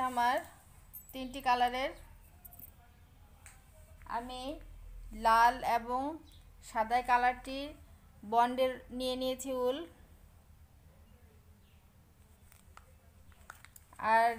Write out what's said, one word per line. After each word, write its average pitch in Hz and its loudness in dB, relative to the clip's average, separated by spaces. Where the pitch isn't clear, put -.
আমার 247 2
তিনটি 262 -10
কালারের। 247 2
আমি 254 -10
লাল 233 8
এবং 240 -2
সাদা 226 0
কালারটি 254 2
বন্ডের 247 4
নিয়ে 254 -2
নিয়েছি 254 -4
উল, 262 0
আর 226 6